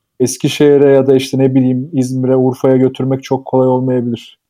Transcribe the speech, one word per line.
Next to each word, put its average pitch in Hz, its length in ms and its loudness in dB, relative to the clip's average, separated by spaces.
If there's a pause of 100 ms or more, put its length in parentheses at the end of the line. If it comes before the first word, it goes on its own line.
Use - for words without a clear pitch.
(200)
Eskişehir'e 143 680 2
ya 135 160 2
da 135 100 4
işte 135 220 -2
ne 131 160 0
bileyim 131 380 -2
İzmir'e, 131 440 -2
Urfa'ya 131 400 0
götürmek 131 460 -2
çok 135 240 -6
kolay 131 220 0
olmayabilir. 127 680 -4 (120)